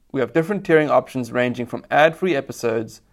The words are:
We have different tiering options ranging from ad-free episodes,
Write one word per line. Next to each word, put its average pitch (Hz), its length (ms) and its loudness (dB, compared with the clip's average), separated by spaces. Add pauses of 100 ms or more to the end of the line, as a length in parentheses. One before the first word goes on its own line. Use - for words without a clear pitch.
(120)
We 135 80 -4
have 117 140 -2
different 185 320 -2
tiering 156 240 4
options 123 420 0
ranging 123 340 -2
from - 240 -12
ad-free 160 460 2
episodes, 117 640 -6 (140)